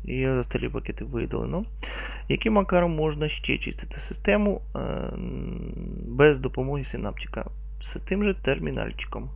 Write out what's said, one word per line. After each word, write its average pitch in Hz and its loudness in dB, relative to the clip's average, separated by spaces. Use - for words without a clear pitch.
І 127 0
застарілі 123 2
пакети - -4
видалено. 123 -2
Яким 220 2
макаром 180 6
можна 151 2
ще - 0
чистити - -6
систему, - 2
е, - -2
без 135 8
допомоги 131 -2
Синаптика? - -6
З - -6
тим 202 0
же 196 4
термінальчиком. 127 -2